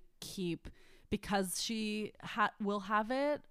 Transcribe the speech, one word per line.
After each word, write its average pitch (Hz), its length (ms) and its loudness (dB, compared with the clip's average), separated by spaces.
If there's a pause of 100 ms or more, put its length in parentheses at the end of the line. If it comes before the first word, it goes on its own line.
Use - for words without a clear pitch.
(200)
keep, - 480 -4 (440)
because 196 500 0
she 214 500 -2 (120)
ha-, 208 360 2
will 202 220 0
have 214 300 2
it. 277 400 2